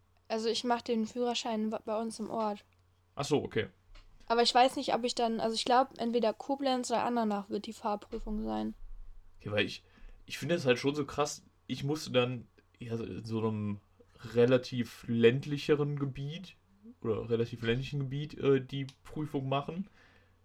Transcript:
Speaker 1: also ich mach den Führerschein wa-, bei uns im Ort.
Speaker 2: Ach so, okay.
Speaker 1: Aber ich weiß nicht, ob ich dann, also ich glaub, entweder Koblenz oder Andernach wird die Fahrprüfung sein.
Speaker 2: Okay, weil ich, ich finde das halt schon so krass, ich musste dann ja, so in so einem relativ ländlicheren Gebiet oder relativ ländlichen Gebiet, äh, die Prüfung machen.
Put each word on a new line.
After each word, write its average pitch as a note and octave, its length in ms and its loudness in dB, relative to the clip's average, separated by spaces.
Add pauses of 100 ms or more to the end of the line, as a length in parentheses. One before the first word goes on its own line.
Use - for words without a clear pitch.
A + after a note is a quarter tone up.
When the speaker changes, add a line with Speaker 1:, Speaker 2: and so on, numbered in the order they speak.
(280)
Speaker 1:
also A3 220 -2
ich A3+ 140 0
mach A#3+ 180 2
den A3 240 0
Führerschein A3+ 680 -2
wa-, A3+ 140 -6
bei G#3+ 140 -2
uns A3+ 200 -6
im G#3 100 -6
Ort. G#3+ 360 -4 (500)
Speaker 2:
Ach C#3 100 -4
so, B2+ 180 2
okay. G#2 240 -2 (600)
Speaker 1:
Aber A#3 160 4
ich A#3 100 4
weiß B3+ 220 6
nicht, C4 180 -2
ob A#3 100 0
ich B3 120 -2
dann, A3+ 240 2
also A3+ 160 0
ich - 100 -4
glaub, C4 240 6 (100)
entweder A#3 340 2
Koblenz C4 560 -2
oder A3+ 140 2
Andernach G#3+ 460 0
wird G#3 160 -4
die A3 80 -10
Fahrprüfung A3 680 -4
sein. G#3+ 320 -4 (640)
Speaker 2:
Okay, G#2 120 -8
weil G#2 140 2
ich, - 180 -10 (420)
ich - 120 -10
finde D3+ 180 0
das C3 100 -4
halt - 140 6
schon C#3 160 0
so D3 100 -2
krass, - 380 -2 (240)
ich C3 160 -6
musste D3 280 -4
dann B2 360 0 (320)
ja, A#2 160 -6
so A2+ 80 -4
in A2 220 -8
so A2 140 -2
einem G#2 400 -2 (540)
relativ B2 760 4
ländlicheren C#3+ 880 4
Gebiet C#3 580 -6 (460)
oder A2+ 280 -2
relativ A#2 340 0
ländlichen C3 360 0
Gebiet, C#3 380 -6
äh, C3+ 240 4
die C3+ 240 -6 (180)
Prüfung D3 460 -4
machen. D#3+ 400 -4 (560)